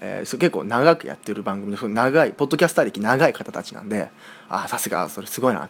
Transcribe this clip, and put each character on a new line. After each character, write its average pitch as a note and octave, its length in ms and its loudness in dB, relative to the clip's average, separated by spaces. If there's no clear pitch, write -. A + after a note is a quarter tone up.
え G2 220 -6
ー、 - 20 -8
そ-、 - 120 -6
結 F3 120 4
構 F2 140 -2
長 C3 300 6
く - 120 -6
や C#2 80 -8
っ - 20 -12
て - 160 -8
る G#2 100 -6
番 G2 180 -4
組 G2+ 120 -6
の、 G2 60 -6
そ A#2 100 -4
の G#2 60 -4
長 C3+ 320 4
い、 G#2 60 -2
ポ - 120 -2
ッ C3 40 2
ド D3+ 100 0
キ F3+ 80 4
ャ - 20 4
ス - 60 -10
タ E3 80 4
ー - 20 2
歴 G#2 160 -4
長 C3 280 4
い B2 40 0
方 - 180 -10
た G2+ 120 -6
ち - 120 -14
な - 60 -14
ん G#2 80 -12
で、 G#2 220 -4
あ F#2+ 180 -2
ー、 - 20 -8
さ A#2+ 100 -4
す - 120 -4
が、 E2+ 180 0
そ - 140 -12
れ - 40 -14
す - 140 -8
ご B2+ 100 4
い A2 40 4
な C#2+ 160 -4